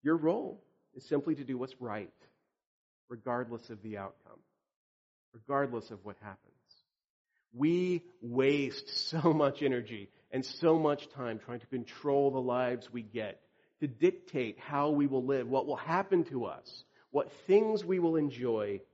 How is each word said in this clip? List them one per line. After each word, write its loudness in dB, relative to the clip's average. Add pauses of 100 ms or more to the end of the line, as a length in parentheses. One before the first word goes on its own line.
Your 4
role 0 (320)
is -20
simply 0
to -8
do -4
what's -8
right, -8 (960)
regardless -6
of -14
the -10
outcome, -14 (960)
regardless -2
of -16
what -12
happens. -18 (1000)
We 0 (160)
waste 0
<laughs> -4
so 4
much 2
energy -4 (200)
and -4
so 2
much 0
time -8
trying -10
to -20
control 0
the -2
lives -2
we -6
get, -8 (400)
to -2
dictate 0
how 0
we 4
will 2
live, 0
what 2
will -2
happen 2
to -4
us, -10 (260)
what 0 (140)
things 6
we 2
will 2
enjoy. 0 (140)